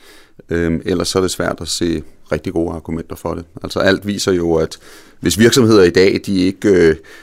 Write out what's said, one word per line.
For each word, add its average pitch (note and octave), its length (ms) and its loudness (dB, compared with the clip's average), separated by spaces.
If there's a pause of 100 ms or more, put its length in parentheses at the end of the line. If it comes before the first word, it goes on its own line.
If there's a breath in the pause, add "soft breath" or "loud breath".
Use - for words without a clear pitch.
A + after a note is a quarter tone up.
(480 soft breath)
Øhm, E2 360 -2
ellers F2 240 -2
så - 100 -2
er F#2+ 40 0
det F#2 80 -2
svært - 300 -6
at E2 80 -12
se E2 340 -4 (300 soft breath)
rigtig D#2 200 -6
gode E2+ 220 -4
argumenter E2 420 -10
for E2 180 -8
det. E2+ 100 -12 (180)
Altså, F2 180 -6
alt F#2+ 260 0
viser G2+ 260 -2
jo, E2+ 220 0
at D#2+ 240 -2 (420 loud breath)
hvis - 180 -2
virksomheder A2+ 440 6
i F2 80 6
dag, F#2 360 2
de G2 120 -2
ikke, F#2+ 300 0
øh, E2 280 4 (260 loud breath)